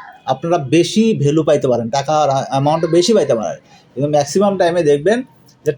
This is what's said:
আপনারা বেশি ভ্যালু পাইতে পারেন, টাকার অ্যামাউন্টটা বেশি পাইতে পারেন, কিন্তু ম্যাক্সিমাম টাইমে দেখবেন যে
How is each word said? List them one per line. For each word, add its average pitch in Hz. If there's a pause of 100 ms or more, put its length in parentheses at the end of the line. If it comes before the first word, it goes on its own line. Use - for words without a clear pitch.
(320)
আপনারা 170 (180)
বেশি 170 (180)
ভ্যালু 147
পাইতে 143
পারেন, 117 (100)
টাকার 151 (260)
অ্যামাউন্টটা 151
বেশি 175
পাইতে 139
পারেন, 85 (340)
কিন্তু 139
ম্যাক্সিমাম 190
টাইমে 175
দেখবেন 160 (460)
যে 147